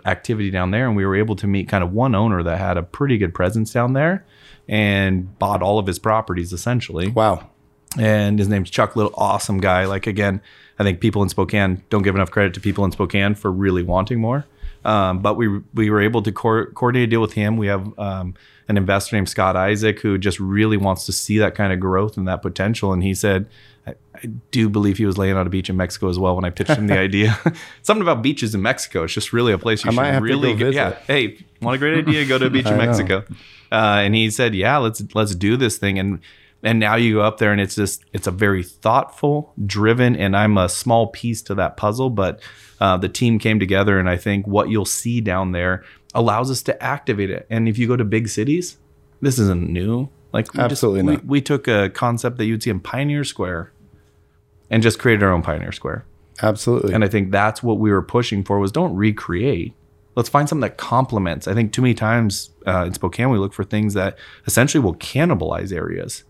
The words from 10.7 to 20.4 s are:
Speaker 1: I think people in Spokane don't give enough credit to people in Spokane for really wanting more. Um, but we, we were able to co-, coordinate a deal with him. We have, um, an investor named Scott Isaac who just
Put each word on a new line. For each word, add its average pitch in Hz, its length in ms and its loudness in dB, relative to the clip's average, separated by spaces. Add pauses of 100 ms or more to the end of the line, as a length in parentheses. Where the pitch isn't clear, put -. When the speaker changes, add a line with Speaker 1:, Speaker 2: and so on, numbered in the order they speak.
Speaker 1:
I 104 40 0
think 95 180 2
people 104 220 2
in 98 60 2
Spokane 95 600 0
don't 104 140 2
give 95 120 2
enough 95 160 0
credit 101 240 2
to - 60 -12
people 101 240 0
in 95 80 2
Spokane 101 420 0
for 101 160 -2
really 92 320 0
wanting 92 380 -2
more. 123 240 -2 (400)
Um, 95 380 0
but 104 140 0
we, 101 240 0 (140)
we 110 160 2
were 107 100 4
able 110 220 2
to 107 100 -2
co-, 110 340 0
coordinate 123 420 0
a - 20 0
deal 113 100 2
with 107 120 0
him. 107 240 0
We 104 120 -2
have, 101 300 -4
um, 95 360 -6 (340)
an 107 80 2
investor 98 400 0
named 95 120 0
Scott 95 280 0
Isaac 104 440 0
who 101 180 0
just 95 220 -2